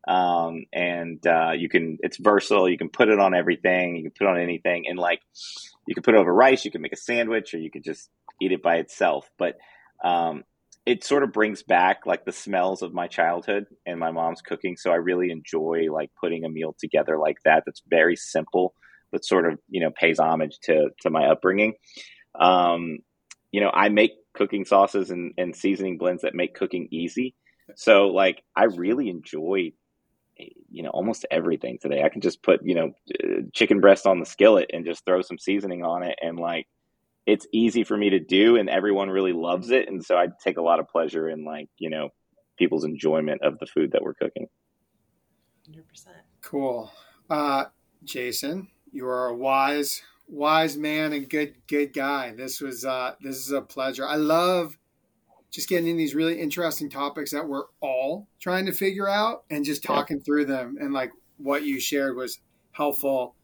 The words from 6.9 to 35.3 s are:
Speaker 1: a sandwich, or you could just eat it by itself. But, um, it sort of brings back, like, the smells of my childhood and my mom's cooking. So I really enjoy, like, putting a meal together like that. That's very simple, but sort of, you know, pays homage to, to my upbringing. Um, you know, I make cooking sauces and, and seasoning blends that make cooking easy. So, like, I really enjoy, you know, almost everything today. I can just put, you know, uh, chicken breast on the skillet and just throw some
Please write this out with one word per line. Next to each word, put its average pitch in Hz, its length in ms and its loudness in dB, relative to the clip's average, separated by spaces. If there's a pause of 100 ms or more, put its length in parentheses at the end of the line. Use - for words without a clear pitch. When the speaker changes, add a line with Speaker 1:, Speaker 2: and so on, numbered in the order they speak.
Speaker 1:
a - 40 -12
sandwich, 113 560 -2
or 85 40 -8
you 80 120 -8
could 76 140 -16
just - 260 -12 (320)
eat 92 120 0
it 87 100 -4
by 85 140 2
itself. 78 600 -2
But, 87 200 -4 (460)
um, 85 420 -2 (400)
it 120 180 0
sort 143 200 2
of 113 100 -4
brings 107 300 0
back, 92 440 2
like, 87 180 -2
the 92 60 -6
smells 95 500 -2
of 87 120 -8
my 87 140 -6
childhood 87 580 -2 (200)
and 85 140 -8
my 82 120 -2
mom's 82 300 -4
cooking. 90 360 -8
So - 120 -4
I 85 60 4
really 87 360 0
enjoy, 82 600 -2
like, 76 280 -6
putting 82 260 -4
a 82 40 -6
meal 78 300 -8
together 78 400 0
like 78 240 0
that. 78 220 6
That's - 220 -14
very 85 280 4
simple, 90 580 -2 (380)
but - 140 -6
sort 85 260 2
of, 73 80 -8 (100)
you 90 120 -4
know, 78 100 0
pays 80 280 2
homage 80 440 0
to, 78 260 4 (120)
to 82 100 0
my 80 160 2
upbringing. 95 460 2 (680)
Um, 85 600 4 (520)
you 101 100 0
know, 101 100 2
I 104 180 4
make 107 240 4 (200)
cooking 101 320 -2
sauces 98 460 2
and, 87 260 -8
and 90 180 -4
seasoning 95 420 -2
blends 90 260 -2
that - 100 -4
make 87 220 -4
cooking 90 340 -6
easy. 85 460 -6 (400)
So, 101 320 6
like, 92 340 2 (140)
I 98 80 4
really 107 460 0
enjoy, 85 640 -4 (1000)
you 82 120 -14
know, 76 60 -8
almost 101 400 -4
everything 80 520 -2
today. 69 200 -2
I 76 80 2
can 104 120 -8
just 87 200 -2
put, - 220 4
you 87 100 -2
know, 82 180 0 (300)
uh, 50 200 -2 (120)
chicken 104 280 4
breast 98 260 8
on 90 140 4
the 80 40 -6
skillet 98 460 6
and 85 140 -6
just 82 200 -6
throw 92 160 2
some 87 160 -8